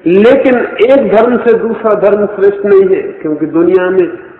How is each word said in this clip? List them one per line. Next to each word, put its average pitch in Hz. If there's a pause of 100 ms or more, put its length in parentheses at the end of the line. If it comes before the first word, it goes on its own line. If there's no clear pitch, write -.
(140)
लेकिन 247
एक 214
धर्म 233
से 226
दूसरा 226
धर्म 202
श्रेष्ठ 196
नहीं 190
है, -
क्योंकि 156
दुनिया 180
में 180 (220)